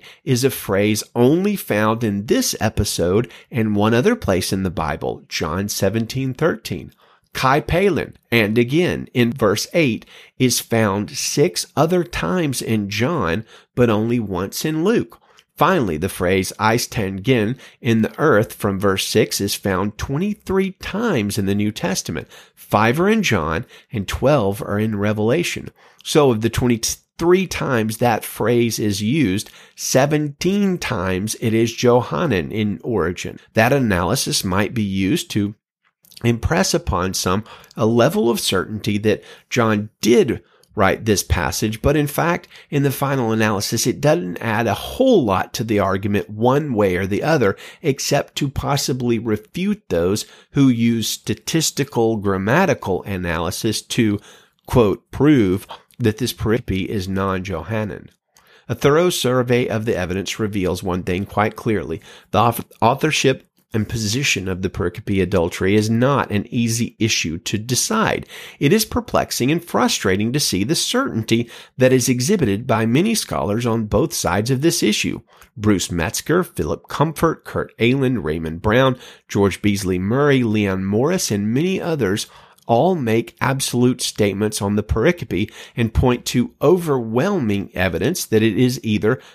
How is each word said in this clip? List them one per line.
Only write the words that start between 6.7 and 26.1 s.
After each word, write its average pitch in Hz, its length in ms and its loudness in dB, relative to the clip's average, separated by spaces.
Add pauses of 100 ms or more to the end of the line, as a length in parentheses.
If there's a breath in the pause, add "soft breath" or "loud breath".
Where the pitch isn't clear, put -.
Kai 135 280 2
Palin, 170 540 0 (160)
and 110 280 2
again 120 560 0
in 120 180 2
verse 110 400 0
eight, 143 320 0 (340 loud breath)
is 127 220 2
found 104 560 0
six - 480 0 (100)
other 165 300 2
times 165 560 -4
in 104 300 -2
John, 107 560 -2 (280 loud breath)
but 120 140 4
only 113 320 0
once 95 460 -4
in 156 180 -2
Luke. 214 320 0 (400 soft breath)
Finally, 135 420 2
the 90 100 -2
phrase 92 500 0
"eis 110 280 2
ten 98 360 -6
gen" 117 360 0 (240 loud breath)
in 113 180 2
the - 180 -2
earth 110 360 2
from 98 260 -2
verse 95 260 0
six - 360 0
is 101 120 -2
found 98 440 -2
twenty-three 190 840 -2
times 160 560 -2
in 104 80 0
the 98 100 0
New 104 160 0
Testament. 104 580 -6 (260 loud breath)
Five 110 440 2
are 190 120 2
in 220 120 2
John 82 440 0 (260 loud breath)
and 104 160 -6
twelve 117 540 0
are 101 160 -4
in 110 180 0
Revelation. 107 720 -2 (340 soft breath)
So 147 280 4